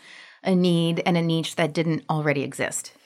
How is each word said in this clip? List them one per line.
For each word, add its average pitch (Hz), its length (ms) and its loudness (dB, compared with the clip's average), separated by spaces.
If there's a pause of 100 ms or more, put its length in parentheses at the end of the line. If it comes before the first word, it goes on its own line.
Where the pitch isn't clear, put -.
(420)
a 190 120 2
need 170 520 2
and 180 100 2
a 165 60 2
niche 165 340 -2
that 160 160 0
didn't 160 380 0
already 151 320 0
exist - 500 -6 (120)